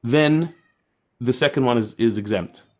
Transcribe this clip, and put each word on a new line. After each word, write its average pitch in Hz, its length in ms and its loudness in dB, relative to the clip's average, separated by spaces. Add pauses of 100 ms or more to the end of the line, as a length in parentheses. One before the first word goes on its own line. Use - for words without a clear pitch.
then 151 520 0 (640)
the 123 140 0
second 139 320 0
one 120 120 2
is, 107 180 -4
is 110 220 0
exempt. 101 460 -6 (160)